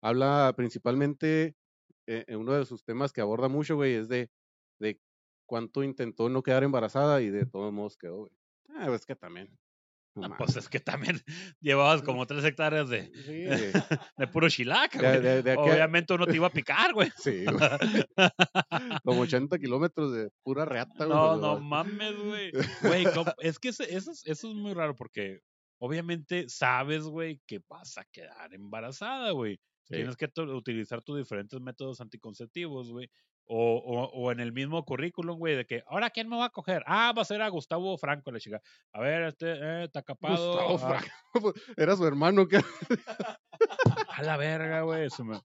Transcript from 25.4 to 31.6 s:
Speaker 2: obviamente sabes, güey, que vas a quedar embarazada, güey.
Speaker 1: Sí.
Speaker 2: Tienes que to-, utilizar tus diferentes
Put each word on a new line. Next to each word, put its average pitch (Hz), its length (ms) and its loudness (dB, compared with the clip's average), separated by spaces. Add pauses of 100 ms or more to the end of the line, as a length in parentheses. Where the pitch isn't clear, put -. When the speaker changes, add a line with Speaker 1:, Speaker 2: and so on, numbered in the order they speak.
Speaker 2:
obviamente 165 680 -4
sabes, 139 540 0
güey, 156 420 -8
que 98 240 -12
vas - 280 -18
a 95 80 -16
quedar - 480 -20
embarazada, 127 760 -8
güey. 113 280 -4 (240)
Speaker 1:
Sí. - 120 -12
Speaker 2:
Tienes 120 220 -4
que 156 120 -6
to-, 165 140 -8 (120)
utilizar 117 480 -6
tus 147 140 -8
diferentes 110 440 -8